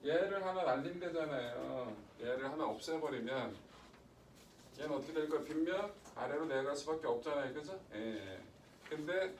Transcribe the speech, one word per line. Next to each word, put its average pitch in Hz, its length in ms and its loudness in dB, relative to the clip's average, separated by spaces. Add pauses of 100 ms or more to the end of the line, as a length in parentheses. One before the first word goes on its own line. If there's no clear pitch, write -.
얘를 185 400 4
하나 185 200 2
날린대잖아요. 135 1300 0 (260)
얘를 127 300 0
하나 156 140 0
없애버리면 127 880 0 (1200)
얘는 151 160 -2
어떻게 160 180 -2
될 151 160 2
거야? - 140 2
빗면 175 500 2 (220)
아래로 151 320 0
내려갈 135 280 2
수밖에 156 320 0
없잖아요. 139 460 2
그죠? 95 260 -6 (140)
예. 104 460 -4 (500)
근데 180 500 0